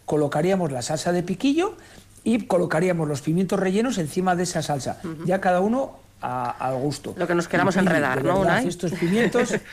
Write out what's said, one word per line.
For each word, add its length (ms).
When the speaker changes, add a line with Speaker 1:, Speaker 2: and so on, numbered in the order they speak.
Speaker 1:
colocaríamos 680
la 100
salsa 300
de 100
piquillo 540
y 220
colocaríamos 640
los 140
pimientos 380
rellenos 380
encima 380
de 60
esa 200
salsa. 420
Speaker 2:
Ujú. 200
Speaker 1:
Ya 160
cada 200
uno 420
a, 300
al 240
gusto. 420
Speaker 2:
Lo 80
que 80
nos 140
queramos 280
Speaker 1:
Y, 40
Pili, 100
Speaker 2:
enredar, 320
Speaker 1:
de 80
Speaker 2:
¿no, 80
Speaker 1:
verdad, 160
Speaker 2:
Unai? 140
Speaker 1:
estos 240
pimientos, 600